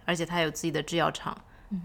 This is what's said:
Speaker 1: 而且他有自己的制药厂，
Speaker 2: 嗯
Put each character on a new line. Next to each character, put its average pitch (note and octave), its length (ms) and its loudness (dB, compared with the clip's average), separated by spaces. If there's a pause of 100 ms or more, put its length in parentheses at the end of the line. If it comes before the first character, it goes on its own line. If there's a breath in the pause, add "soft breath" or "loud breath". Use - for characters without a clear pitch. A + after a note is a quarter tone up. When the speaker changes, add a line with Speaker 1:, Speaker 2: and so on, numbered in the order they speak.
Speaker 1:
而 F3 100 2
且 E3+ 80 0
他 E3+ 180 2
有 D#3 100 2
自 D#3 100 -6
己 E3 100 0
的 D3+ 120 0
制 E3+ 140 -2
药 D#3 120 4
厂， - 260 -4 (360 loud breath)
Speaker 2:
嗯 F#3 140 -4